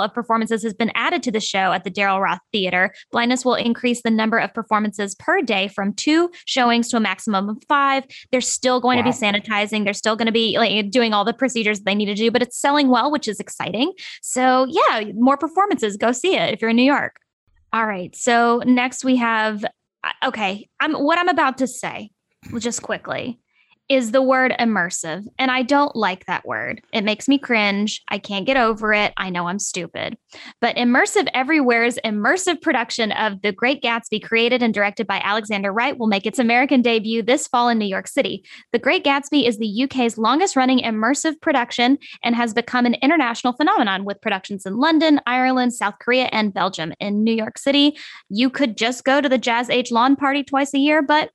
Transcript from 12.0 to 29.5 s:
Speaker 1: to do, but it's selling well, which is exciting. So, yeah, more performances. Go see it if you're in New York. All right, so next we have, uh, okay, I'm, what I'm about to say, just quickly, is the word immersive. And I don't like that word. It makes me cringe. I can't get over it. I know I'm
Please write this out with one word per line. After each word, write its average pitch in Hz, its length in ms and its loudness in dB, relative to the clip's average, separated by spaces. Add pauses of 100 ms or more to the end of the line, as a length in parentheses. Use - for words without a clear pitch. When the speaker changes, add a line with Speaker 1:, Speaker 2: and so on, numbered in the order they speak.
Speaker 1:
to 208 80 -2
do, 220 160 0
but 233 100 2
it's 240 180 -4
selling 285 300 2
well, 254 240 4
which 294 160 -2
is 202 120 -6
exciting. 233 520 -4 (300)
So, 254 480 2
yeah, 339 320 2 (140)
more 254 200 4
performances. 320 640 0
Go 233 140 2
see 359 220 0
it 190 200 0
if - 80 -8
you're 226 80 0
in 226 60 4
New 247 60 6
York. 269 340 2 (580)
All 220 120 0
right, 185 300 -8
so 240 480 2
next 247 400 2
we 254 120 4
have, 220 480 0 (400)
uh, - 240 -4
okay, 208 400 -6 (120)
I'm, 311 140 0
what 311 240 0
I'm 359 100 0
about 277 300 0
to 262 80 0
say, 208 440 -10 (480)
just 226 240 -6
quickly, - 580 -8 (500)
is 254 220 0
the 269 100 4
word 262 360 2
immersive. 185 680 -2 (120)
And 254 120 0
I 254 120 2
don't 285 320 2
like 190 300 -2
that - 220 -6
word. 117 340 -6 (140)
It 220 100 -2
makes 214 240 -2
me 277 100 6
cringe. 208 720 0
I 214 80 -6
can't 202 300 -8
get 269 100 2
over 214 380 0
it. 208 240 0
I 190 100 -6
know 175 180 -4
I'm 185 120 -4